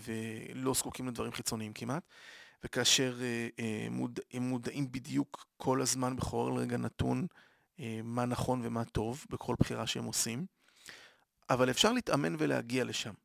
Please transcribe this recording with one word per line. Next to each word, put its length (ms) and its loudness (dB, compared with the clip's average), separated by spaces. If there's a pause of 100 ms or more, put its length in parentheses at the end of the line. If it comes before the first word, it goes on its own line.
ולא 720 -2
זקוקים 340 -2
לדברים 240 -4
חיצוניים 400 -4
כמעט, 300 -2 (640)
וכאשר, 560 4
אה, 280 -2 (100)
אה, 320 -2
מוד-, 300 -4 (120)
הם 100 -2
מודעים 500 -2
בדיוק 540 -4 (100)
כל 260 2
הזמן, 340 0
בכל 400 0
רגע 200 0
נתון, 500 0 (540)
אה, 240 -4
מה 200 0
נכון 400 0
ומה 200 0
טוב, 460 -2
בכל 280 -2
בחירה 280 2
שהם 180 -2
עושים. 420 -2 (1040)
אבל 200 6
אפשר 220 6
להתאמן 460 2
ולהגיע 460 2
לשם, 280 -4 (120)